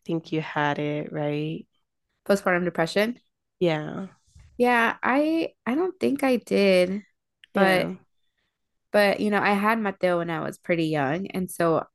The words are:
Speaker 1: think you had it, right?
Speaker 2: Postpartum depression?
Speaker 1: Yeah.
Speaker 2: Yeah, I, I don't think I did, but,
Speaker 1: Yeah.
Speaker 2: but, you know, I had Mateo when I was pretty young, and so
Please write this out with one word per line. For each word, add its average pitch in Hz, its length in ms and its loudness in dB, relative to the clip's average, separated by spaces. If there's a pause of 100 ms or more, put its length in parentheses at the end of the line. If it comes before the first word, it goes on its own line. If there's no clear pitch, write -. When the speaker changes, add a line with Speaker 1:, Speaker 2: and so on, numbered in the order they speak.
Speaker 1:
think 165 280 -4
you 160 80 -2
had 147 380 -2
it, 147 340 -6
right? 151 540 -6 (580)
Speaker 2:
Postpartum 185 380 0
depression? 190 560 -2 (400)
Speaker 1:
Yeah. 156 480 -2 (500)
Speaker 2:
Yeah, 240 460 2
I, 311 500 0 (120)
I 233 100 -2
don't 349 240 -4
think 262 240 0
I 254 140 2
did, 190 680 2 (500)
but, 190 340 4
Speaker 1:
Yeah. 185 100 -10 (960)
Speaker 2:
but, 202 280 4
you 214 100 0
know, 202 100 2
I 196 140 2
had 214 260 2
Mateo 180 400 0
when 170 100 -4
I 160 120 -4
was - 160 -8
pretty 165 280 -2
young, 156 420 -2
and 185 240 -6
so 165 320 0 (120)